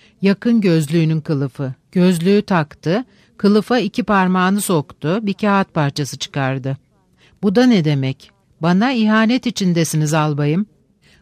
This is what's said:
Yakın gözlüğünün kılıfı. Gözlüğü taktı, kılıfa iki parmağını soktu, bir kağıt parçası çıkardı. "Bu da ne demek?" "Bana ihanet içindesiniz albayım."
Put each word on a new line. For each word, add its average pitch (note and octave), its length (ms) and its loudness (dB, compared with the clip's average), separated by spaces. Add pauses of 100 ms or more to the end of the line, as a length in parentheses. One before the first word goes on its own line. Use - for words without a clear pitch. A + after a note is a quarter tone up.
(220)
Yakın A3 380 2
gözlüğünün D#3+ 600 0
kılıfı. C3+ 540 -4 (180)
Gözlüğü F#3 500 2
taktı, F3+ 600 -2 (320)
kılıfa G#3+ 420 2
iki G#3+ 240 -4
parmağını F#3 580 0
soktu, E3+ 600 -4
bir G3+ 120 -2
kağıt G3+ 400 -2
parçası C#3+ 440 -4
çıkardı. C3+ 580 -6 (640)
"Bu G3 120 0
da B3 120 4
ne G#3+ 180 4
demek?" C#3 460 -2 (320)
"Bana F#3 300 2
ihanet A3 540 2
içindesiniz E3 680 0
albayım." D3+ 520 0 (560)